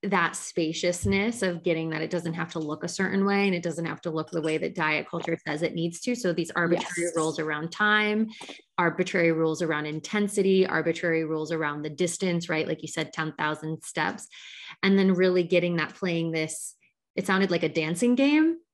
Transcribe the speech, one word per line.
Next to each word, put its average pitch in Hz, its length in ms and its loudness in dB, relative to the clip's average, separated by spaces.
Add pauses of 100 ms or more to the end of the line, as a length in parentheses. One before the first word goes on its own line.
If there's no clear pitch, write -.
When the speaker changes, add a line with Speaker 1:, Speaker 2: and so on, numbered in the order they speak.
Speaker 1:
that 180 340 2
spaciousness 190 1040 -2
of 175 220 -2
getting 165 260 0
that 156 120 -4
it 160 80 -4
doesn't 165 240 -4
have 170 180 -6
to 170 80 -6
look 156 240 -6
a 175 40 -4
certain 196 360 0
way 196 220 2
and 185 100 2
it 175 60 -4
doesn't 165 240 -4
have 160 140 -6
to 175 100 -6
look 156 200 -4
the 165 120 -2
way 160 140 0
that 160 180 -4
diet 156 340 0
culture 165 360 -4
says 156 180 -4
it 165 120 -2
needs 170 260 -2
to. 247 140 -2
So 190 180 0
these 165 200 -2
arbitrary 170 560 0
Speaker 2:
Yes. 170 80 -4
Speaker 1:
rules 156 240 0
around 156 320 -4
time, 214 560 2 (500)
arbitrary 170 540 2
rules 160 300 2
around 151 240 -2
intensity, 190 800 2
arbitrary 160 580 0
rules 156 260 -4
around 151 320 -2
the 151 80 -6
distance, 170 580 -2
right? 156 200 0
Like 156 140 -4
you 156 60 -10
said, - 240 -6
ten 156 260 -4
thousand 156 440 -4
steps, - 460 -4 (540)
and 196 160 6
then 190 160 6
really 180 280 4
getting 175 340 2
that, 156 180 -2
playing 165 360 -2
this, 156 460 -6 (400)
it 190 100 -4
sounded 190 240 2
like 170 120 2
a 165 60 2
dancing 165 460 2
game. 302 440 4 (160)